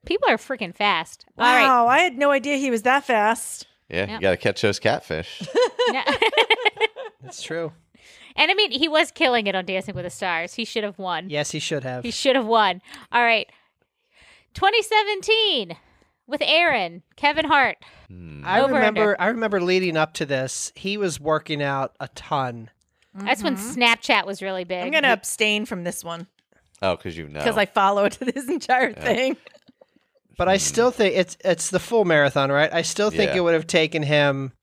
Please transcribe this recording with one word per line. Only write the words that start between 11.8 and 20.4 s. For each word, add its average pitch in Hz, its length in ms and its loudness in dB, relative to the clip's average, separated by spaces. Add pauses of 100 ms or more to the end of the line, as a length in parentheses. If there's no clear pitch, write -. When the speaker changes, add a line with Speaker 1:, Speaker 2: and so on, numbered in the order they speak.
Speaker 4:
have. 127 220 -8
Speaker 1:
He 120 80 -6
should 262 240 2
have 240 100 0
won. 208 340 2 (300)
All 240 140 2
right. 226 260 2 (1040)
Twenty 415 280 2
seventeen 415 920 0 (520)
with 285 140 -6
Aaron, 262 600 2 (140)
Kevin 302 280 0
Hart. 277 340 2 (280)
Speaker 3:
Hmm. 156 400 -16
Speaker 4:
I 196 140 4
Speaker 1:
Over 269 140 2
Speaker 4:
remember, 214 260 2
Speaker 1:
under. 208 200 2
Speaker 4:
I 175 80 2
remember 220 320 0
leading 180 360 0
up 156 180 0
to 156 120 -4
this, 131 500 -4